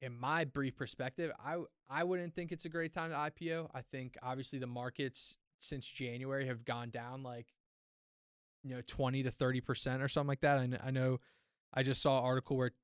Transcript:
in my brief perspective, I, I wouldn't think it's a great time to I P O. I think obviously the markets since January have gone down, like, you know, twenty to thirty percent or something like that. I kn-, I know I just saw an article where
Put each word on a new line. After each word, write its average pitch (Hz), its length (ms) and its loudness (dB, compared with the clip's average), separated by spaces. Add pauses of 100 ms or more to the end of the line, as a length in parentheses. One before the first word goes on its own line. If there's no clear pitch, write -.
in 120 180 -8
my 151 260 2
brief 135 320 -2
perspective, 135 560 -4 (120)
I, 156 140 -2 (320)
I 151 140 2
wouldn't 180 300 0
think 175 180 -4
it's 165 120 -6
a 170 40 -6
great 165 260 -2
time 165 160 -2
to 156 60 -2
I 151 140 0
P 165 220 -4
O. 160 220 -4
I 127 80 -6
think 127 400 -8
obviously 131 360 -4
the 127 80 -2
markets 123 680 -4 (220)
since 135 280 -6
January 131 600 -2
have 120 180 -2
gone 120 260 -2
down, 123 320 -6
like, 120 300 -10 (1120)
you 131 100 -6
know, 123 120 -6
twenty 135 360 2
to 127 80 2
thirty 127 300 4
percent 131 420 0
or 139 60 2
something 143 200 2
like 139 120 2
that. 143 180 8
I 127 80 4
kn-, 123 180 0
I 131 60 -2
know 131 300 2 (520)
I 131 100 2
just 131 180 2
saw 135 180 6
an 123 60 4
article 131 320 2
where 127 160 2 (120)